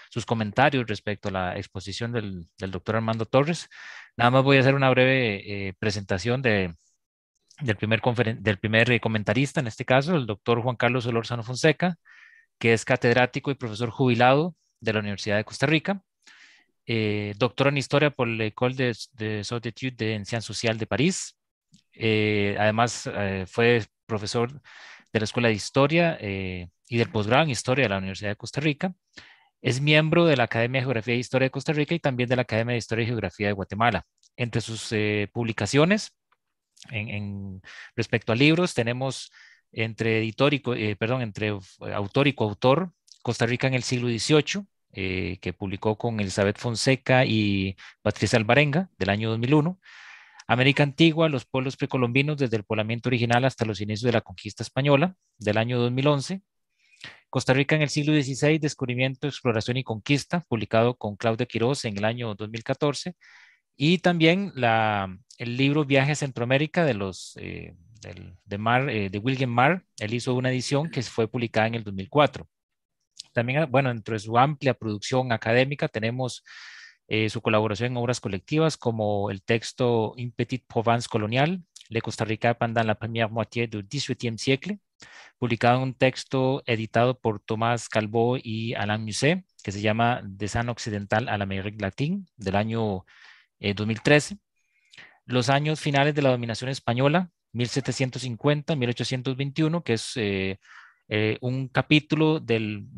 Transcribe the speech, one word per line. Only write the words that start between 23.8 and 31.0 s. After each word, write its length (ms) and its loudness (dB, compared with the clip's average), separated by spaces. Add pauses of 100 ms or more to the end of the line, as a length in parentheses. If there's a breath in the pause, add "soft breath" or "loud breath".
profesor 440 -4 (600 loud breath)
de 60 2
la 60 0
Escuela 240 0
de 40 2
Historia, 680 2
eh, 500 -6 (220)
y 60 0
del 140 0
posgrado 320 2
en 80 0
Historia 340 0
de 40 0
la 100 0
Universidad 320 -6
de 40 -6
Costa 260 -8
Rica. 340 -2 (680 loud breath)
Es 180 0
miembro 460 6
de 100 6
la 100 4
Academia 360 0
de 40 -4
Geografía 280 -2